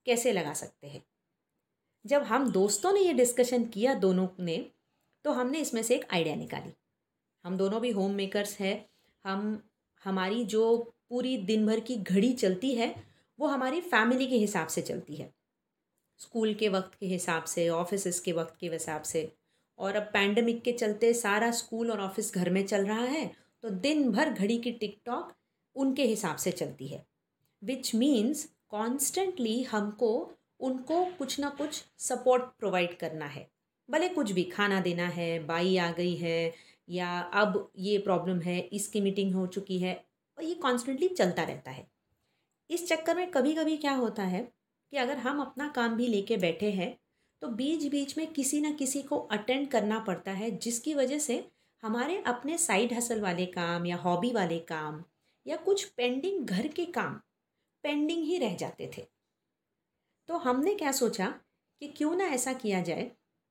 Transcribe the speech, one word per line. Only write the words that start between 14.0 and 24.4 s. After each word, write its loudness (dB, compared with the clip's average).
के 4
हिसाब 2
से -2
चलती -6
है, -12
स्कूल 0
के 2
वक्त -2
के -6
हिसाब 0
से, 0
ऑफिसेज 0
के -2
वक्त -4
के -6
हिसाब -6
से। -4
और -2
अब 0
पैंडेमिक 2
के 0
चलते 4
सारा 2
स्कूल -2
और -2
ऑफिस -4
घर 2
में 2
चल 2
रहा 0
है 0
तो -8
दिन 2
भर 4
घड़ी 0